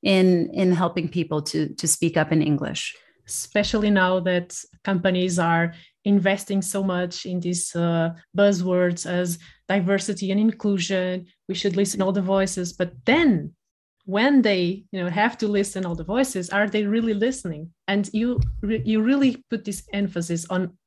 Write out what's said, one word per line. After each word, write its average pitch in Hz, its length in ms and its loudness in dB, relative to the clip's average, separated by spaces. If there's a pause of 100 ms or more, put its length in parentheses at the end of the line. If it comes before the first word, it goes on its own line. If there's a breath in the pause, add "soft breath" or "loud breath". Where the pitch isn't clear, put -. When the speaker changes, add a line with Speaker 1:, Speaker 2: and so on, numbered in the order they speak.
Speaker 1:
in, 185 500 4
in 185 200 2
helping 170 360 0
people 156 340 -2
to, 151 320 -4
to - 140 -6
speak 165 280 0
up 156 160 0
in 160 100 4
English. 147 520 -2 (340 soft breath)
Speaker 2:
Especially 208 640 0
now 185 300 4
that 180 360 -2 (280)
companies 185 540 0
are 165 360 2 (300 loud breath)
investing 196 580 0
so 196 200 -4
much 180 440 -4
in 180 140 -4
these, 175 340 -4
uh, 170 360 0 (260 loud breath)
buzzwords 180 680 2
as 175 340 -2 (300 loud breath)
diversity 196 640 0
and 196 100 2
inclusion. 185 840 0 (220 soft breath)
We 196 60 -4
should 196 220 -2
listen 196 260 0
all 190 100 0
the 196 100 0
voices, 190 500 0
but 180 200 -4 (120)
then 226 480 2 (520)
when 233 380 4
they, 190 500 0
you 185 100 -4
know, 180 80 -2
have 208 280 0
to 220 100 -2
listen 196 360 -2
all 170 120 -4
the 165 80 -8
voices, 196 460 -2
are 208 180 2
they 214 160 0
really 220 300 0
listening? 190 560 -4 (180)
And 202 240 0
you 240 260 0 (240)
re-, 220 220 -2
you 220 180 2
really 269 480 2
put 226 140 -4
this 202 180 -8 (100)
emphasis 170 560 -4
on 185 280 -4 (100)